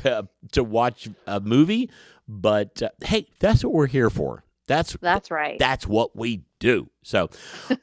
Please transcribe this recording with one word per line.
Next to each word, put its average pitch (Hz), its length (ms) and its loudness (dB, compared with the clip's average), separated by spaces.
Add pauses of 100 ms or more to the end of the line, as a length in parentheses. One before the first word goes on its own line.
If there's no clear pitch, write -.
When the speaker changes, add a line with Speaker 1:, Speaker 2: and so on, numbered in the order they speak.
Speaker 1:
a, 113 240 -2 (240)
to 135 140 2
watch 113 420 -2 (180)
a 101 140 -4
movie. 156 500 2 (380)
But, 104 560 0
uh, - 60 -4 (120)
hey, 214 260 -2 (120)
that's 220 240 4
what 247 100 -2
we're 151 140 4
here 120 220 2
for. 73 340 -4 (240)
That's 156 340 -2
Speaker 2:
That's 180 300 -2
right. 151 280 -6
Speaker 1:
that's 135 280 -2
what 107 280 0
we 110 260 -6 (180)
do. 113 300 0 (140)
So, 92 260 -2 (540)